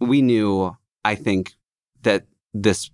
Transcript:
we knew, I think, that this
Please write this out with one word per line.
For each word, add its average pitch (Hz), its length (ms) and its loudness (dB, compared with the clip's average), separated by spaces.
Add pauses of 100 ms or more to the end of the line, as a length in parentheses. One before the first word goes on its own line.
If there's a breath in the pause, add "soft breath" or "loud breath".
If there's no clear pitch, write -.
we 123 200 2
knew, 104 560 0 (280)
I 107 100 0
think, 98 380 -2 (500)
that 101 240 0 (260)
this 101 420 -2